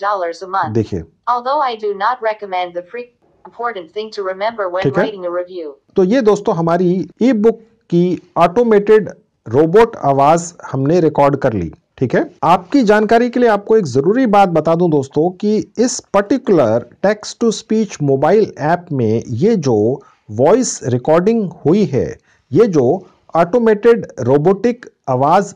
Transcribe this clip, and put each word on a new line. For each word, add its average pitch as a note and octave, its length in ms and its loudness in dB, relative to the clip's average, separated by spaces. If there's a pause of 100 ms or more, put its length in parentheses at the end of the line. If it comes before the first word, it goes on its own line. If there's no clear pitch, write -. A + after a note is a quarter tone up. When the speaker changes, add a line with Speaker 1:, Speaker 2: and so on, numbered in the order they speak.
Speaker 1:
dollars F#3 380 -4
a F#3 80 -14
month. F3 240 -4
Speaker 2:
देखिए। G#2 260 -4
Speaker 1:
Although B3 640 -4
I B3 140 -4
do G#3 180 -6
not A3+ 340 -4
recommend F#3 460 -6
the F3 80 -8
free, A#3+ 240 -14 (380)
important G3 500 -10
thing G#3+ 200 -10
to G3 140 -8
remember G3 440 -6
when F#3 100 -4
Speaker 2:
ठीक - 160 -2
है। A3 60 2
Speaker 1:
writing F#3+ 260 -8
a F3 40 -6
review. F3 380 -10 (240)
Speaker 2:
तो F#3+ 80 4
ये A#3 160 2
दोस्तों G#3 340 0
हमारी E3+ 540 0 (140)
ई B3+ 100 4
बुक A3 260 2 (320)
की F3 320 0 (140)
ऑटोमेटेड G#3 760 2 (380)
रोबोट E3 480 2
आवाज C#3 580 2 (180)
हमने C#3+ 280 0
रिकॉर्ड C#3+ 360 2
कर C3 160 0
ली, E2+ 200 -6 (260)
ठीक C3 160 -2
है। D4+ 160 -2 (120)
आपकी F3+ 400 2
जानकारी G#3+ 480 2
के B3 100 -2
लिए A#3+ 80 4
आपको G#3 280 0
एक G#3 80 0
जरूरी E3 420 0
बात G3+ 220 4
बता E3 260 0
दूं E3+ 160 0
दोस्तों D3+ 400 0
कि G#3 260 -2 (220)
इस A#3+ 240 -2 (120)
पर्टिकुलर F3 720 0 (200)
text G#3 380 -4
to A3+ 80 2
speech G#3+ 500 -4
मोबाइल D3+ 560 2
ऐप E3+ 340 -2
में A#2 360 0
ये F#3 280 0
जो B2 460 0 (280)
वॉइस D#3+ 540 0
रिकॉर्डिंग D#3+ 680 0 (160)
हुई F#3+ 180 2
है, B2+ 320 -4 (360)
ये G3+ 140 4
जो D#3 400 0 (300)
ऑटोमेटेड A3 720 2 (140)
रोबोटिक F#3+ 680 0 (220)
आवाज D#3 480 0